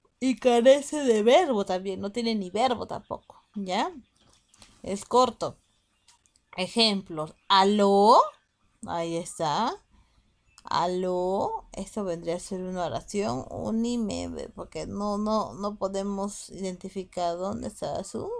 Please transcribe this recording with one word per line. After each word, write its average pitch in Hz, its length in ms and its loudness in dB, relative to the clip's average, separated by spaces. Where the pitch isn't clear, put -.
Y 262 120 2
carece 262 680 6
de 220 220 4
verbo 254 420 4
también, 190 320 -4
no 196 140 -6
tiene 233 240 -2
ni 185 120 -4
verbo 226 380 0
tampoco, - 560 -12
¿ya? 208 360 -2
Es - 200 -8
corto. 240 540 0
Ejemplos, 185 800 -2
aló, 202 720 8
ahí 170 300 -4
está. 175 580 -2
Aló, 180 1120 -2
esto 196 320 -8
vendría 170 320 -4
a - 20 -8
ser 185 240 -8
una 185 240 -4
oración 202 640 -4
unimembre, 220 1000 -4
porque 160 360 -12
no, 202 320 -4
no, 214 360 -2
no 208 220 -8
podemos 196 760 -6
identificar 180 840 -6
dónde 208 300 -6
está 170 380 -8
su - 360 -8